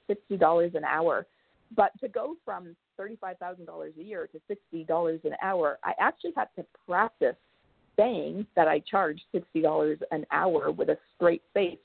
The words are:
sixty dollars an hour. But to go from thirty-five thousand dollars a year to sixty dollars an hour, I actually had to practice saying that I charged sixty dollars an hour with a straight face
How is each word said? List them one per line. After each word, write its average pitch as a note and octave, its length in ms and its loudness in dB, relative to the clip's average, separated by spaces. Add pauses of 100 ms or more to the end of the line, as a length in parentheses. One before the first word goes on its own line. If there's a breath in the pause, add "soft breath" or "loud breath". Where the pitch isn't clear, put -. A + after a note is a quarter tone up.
sixty G3+ 320 -4
dollars E3+ 380 4
an D3+ 80 -4
hour. D3 420 0 (500)
But G3+ 160 4 (100)
to C4+ 60 -6
go C4 280 -6 (100)
from F3+ 300 -12 (200)
thirty-five G3 440 -12
thousand F3+ 260 -12
dollars D#3+ 340 -12
a E3 40 -14
year F#3 240 -10
to D#3+ 200 -18
sixty E3 360 -10
dollars D#3+ 400 -2
an D3+ 180 -4
hour, F3+ 420 0
I - 160 -2
actually E4 360 0
had - 220 -2
to F3 80 -12 (200)
practice F3 520 0 (600)
saying G3 480 0 (100)
that D#3+ 120 6
I D#3 120 4
charged F3 520 -2
sixty - 300 -4
dollars D#3 360 2 (140)
an D3+ 180 -6
hour D#3 400 2
with D#3+ 200 -2
a D3+ 80 2 (180)
straight E3+ 260 2 (100)
face F3+ 340 0